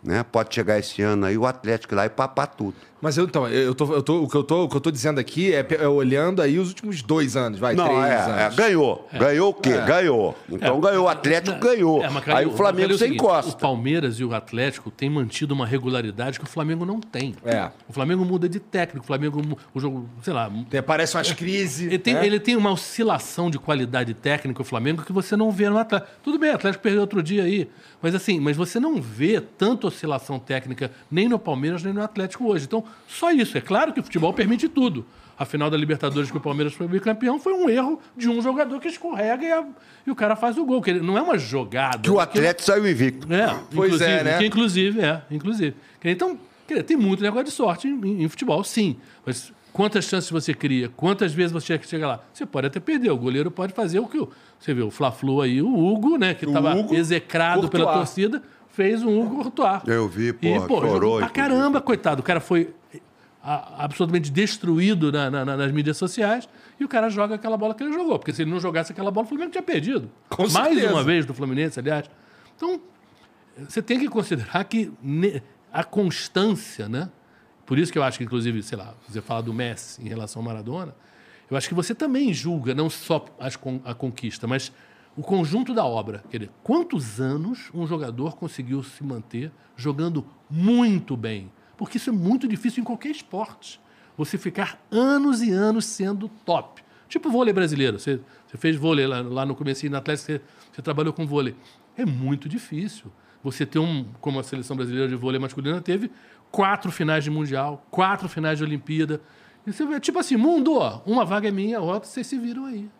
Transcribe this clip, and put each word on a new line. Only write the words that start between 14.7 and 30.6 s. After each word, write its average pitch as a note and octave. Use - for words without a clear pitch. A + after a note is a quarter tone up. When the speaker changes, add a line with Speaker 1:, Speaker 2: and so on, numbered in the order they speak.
Speaker 3:
têm C#3
mantido C#3
uma C#3
regularidade B2
que -
o -
Flamengo E3
não G#3
tem. B2+
Speaker 2:
É. G#2+
Speaker 3:
O A#2+
Flamengo E3+
muda F3+
de F#3+
técnico, E3+
o -
Flamengo D3
mu-, D3+
o C3+
jogo, C3
sei F#3+
lá. A2+
Speaker 2:
Tem, C3+
aparecem D#3
umas E3
crises, F3
Speaker 3:
Ele F3
tem, A#3
Speaker 2:
né? F3
Speaker 3:
ele G#3
tem G#3
uma G#3
oscilação F3
de C#3+
qualidade B2
técnica, C#3+
o -
Flamengo, D3
que F#3
você F#3+
não A3
vê G3+
no G#3
Atlético. A3
Tudo D4
bem, D4+
o B3+
Atlético G3
perdeu G#3
outro G3+
dia F#3+
aí, F3+
mas E3+
assim, F#3
mas D3
você F3
não D4
vê C3+
tanta -
oscilação C#3+
técnica B2+